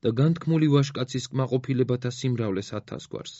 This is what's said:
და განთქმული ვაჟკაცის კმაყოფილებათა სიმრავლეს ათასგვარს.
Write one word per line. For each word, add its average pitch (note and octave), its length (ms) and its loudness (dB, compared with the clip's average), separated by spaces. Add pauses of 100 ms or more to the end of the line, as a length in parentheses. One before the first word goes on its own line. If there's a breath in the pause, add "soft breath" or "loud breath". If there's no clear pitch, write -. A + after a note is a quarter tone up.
და A#2 80 2
განთქმული D#3 560 2
ვაჟკაცის C#3 600 2
კმაყოფილებათა B2+ 840 0
სიმრავლეს A2+ 640 -2
ათასგვარს. - 680 -10